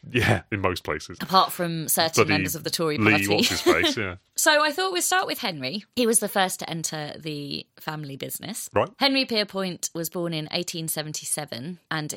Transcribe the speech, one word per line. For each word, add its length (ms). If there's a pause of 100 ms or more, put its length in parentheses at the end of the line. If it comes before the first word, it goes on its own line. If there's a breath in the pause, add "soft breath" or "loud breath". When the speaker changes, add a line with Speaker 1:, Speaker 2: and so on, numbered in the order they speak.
Speaker 1:
<laughs> 80
yeah, 300 (100)
in 80
most 240
places. 380
Speaker 2:
Apart 300
from 360
certain 240 (120)
Speaker 1:
Bloody 40
Speaker 2:
members 260
of 100
the 60
Tory 280
Speaker 1:
Lee 140
Speaker 2:
party. 160
Speaker 1:
what's-his-face, 680
yeah. 200 (100)
Speaker 2:
<laughs> 100
So 260
I 80
thought 220
we'd 100
start 240
with 120
Henry. 460 (120)
He 100
was 120
the 100
first 320
to 80
enter 500
the 480 (140)
family 380
business. 560
Speaker 1:
Right. 240
Speaker 2:
Henry 260
Pierpoint 680
was 160
born 240
in 180
eighteen 360
seventy-seven, 920 (120)
and 260